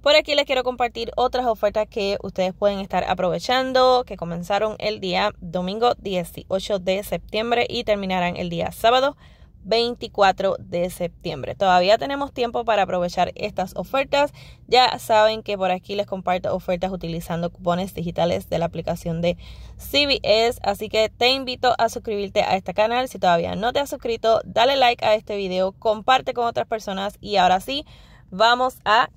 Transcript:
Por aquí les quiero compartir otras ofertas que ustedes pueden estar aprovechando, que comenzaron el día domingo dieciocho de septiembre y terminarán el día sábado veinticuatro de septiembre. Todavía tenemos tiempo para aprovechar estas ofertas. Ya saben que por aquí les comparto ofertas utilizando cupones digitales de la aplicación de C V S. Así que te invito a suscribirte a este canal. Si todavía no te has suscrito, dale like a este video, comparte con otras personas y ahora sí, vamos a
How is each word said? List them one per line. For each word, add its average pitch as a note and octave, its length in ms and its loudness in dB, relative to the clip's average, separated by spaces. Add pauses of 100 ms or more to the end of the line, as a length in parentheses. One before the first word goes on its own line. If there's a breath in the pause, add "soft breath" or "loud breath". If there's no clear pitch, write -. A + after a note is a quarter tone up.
Por D4+ 160 4
aquí D4+ 180 2
les C#4+ 120 2
quiero B3+ 180 0
compartir A#3+ 520 -4
otras B3 280 0
ofertas G#3+ 420 0
que G3 360 -2
ustedes F#3 320 -4
pueden G3+ 240 0
estar F#3+ 260 -2
aprovechando, B3+ 1000 2
que G3+ 100 -12
comenzaron F3+ 600 -4
el G#3+ 220 -4
día F#3+ 320 -2 (100)
domingo F#3 560 -2
dieciocho F#3+ 800 -6
de F#3+ 260 -2
septiembre A#3 640 -2
y A#3 160 -6
terminarán F#3 540 -2
el F3+ 100 -6
día E3+ 240 -4
sábado B3+ 460 2 (460 soft breath)
veinticuatro G3 920 0
de F3+ 320 -4
septiembre. E3+ 640 -8
Todavía F#3 420 4
tenemos C#4 360 -4
tiempo A#3 320 -4
para G#3+ 180 2
aprovechar F3+ 540 0
estas F#3+ 400 -6
ofertas. C#4 560 0 (340 loud breath)
Ya B3 320 4
saben A3 460 2
que G3+ 120 -4
por F#3+ 140 0
aquí F#3 240 -4
les G3+ 140 -4
comparto F#3 440 -4
ofertas F#3 380 -4
utilizando E3+ 580 -6
cupones F3+ 460 -4
digitales E3+ 540 -2
de E3 100 -2
la E3 60 0
aplicación E3 580 -6
de F3 160 0 (380 loud breath)
C C#4+ 300 0
V C#4 180 0
S. A3+ 400 2
Así G3+ 240 -2
que A3 220 0
te B3 200 2
invito B3+ 480 0
a A3+ 120 2
suscribirte G3+ 520 -4
a - 140 0
este F#3 180 -6
canal. A#3 320 0
Si G#3 140 -12
todavía F3+ 340 2
no G#3+ 180 -2
te C4 60 0
has C#4+ 120 -2
suscrito, A3+ 540 0
dale A#3+ 300 2
like B3 300 4
a G#3+ 100 6
este A3 220 -4
video, F#3 340 -2
comparte B3 640 0
con A#3+ 120 -2
otras A#3 200 -4
personas G3+ 540 -6
y G3+ 160 -2
ahora F#3 240 4
sí, C#4 260 -8 (440 soft breath)
vamos A#3+ 540 2
a A#3+ 320 4